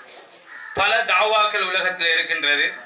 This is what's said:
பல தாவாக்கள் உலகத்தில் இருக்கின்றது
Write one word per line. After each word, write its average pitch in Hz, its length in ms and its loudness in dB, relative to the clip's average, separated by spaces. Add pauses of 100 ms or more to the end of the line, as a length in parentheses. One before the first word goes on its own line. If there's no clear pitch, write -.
(720)
பல 208 300 2
தாவாக்கள் 214 580 2
உலகத்தில் 180 520 0
இருக்கின்றது 160 600 0 (120)